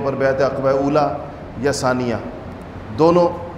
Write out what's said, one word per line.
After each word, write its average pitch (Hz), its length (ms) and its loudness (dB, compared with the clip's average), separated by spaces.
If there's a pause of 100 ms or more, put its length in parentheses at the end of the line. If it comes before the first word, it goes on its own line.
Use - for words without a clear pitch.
پر 139 80 0
بیعت 131 280 0
عقبہ 135 280 0
اولیٰ 139 400 2 (520)
یا 139 120 2
ثانیہ 127 420 0 (840)
دونوں۔ 175 300 6 (300)